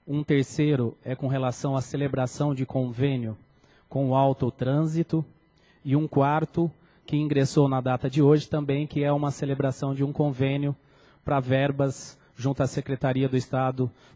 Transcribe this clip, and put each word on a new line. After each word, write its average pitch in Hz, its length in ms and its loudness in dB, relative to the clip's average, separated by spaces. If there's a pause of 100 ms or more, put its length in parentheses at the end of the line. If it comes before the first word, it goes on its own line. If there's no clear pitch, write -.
Um 147 160 -2
terceiro 143 840 0
é 127 100 -4
com 131 140 -4
relação 135 480 -2
à 131 40 0
celebração 139 720 -2
de 131 120 -4
convênio 123 720 -2 (500)
com 135 220 -2
o 127 60 2
autotrânsito. 139 1080 0 (640)
E 139 120 2
um 151 100 0
quarto, 156 640 2 (340)
que 151 120 -2
ingressou 143 500 4
na 131 140 0
data 127 280 -2
de 143 120 2
hoje 147 260 6
também, 147 400 -2
que 143 160 -2
é 143 80 2
uma 147 200 0
celebração 139 600 -2
de 135 80 -4
um 143 120 0
convênio 143 600 0 (520)
pra 139 160 0
verbas 135 760 -2 (200)
junto 135 260 -2
à 127 40 0
Secretaria 131 600 -2
do 131 80 -2
Estado 127 560 -2 (240)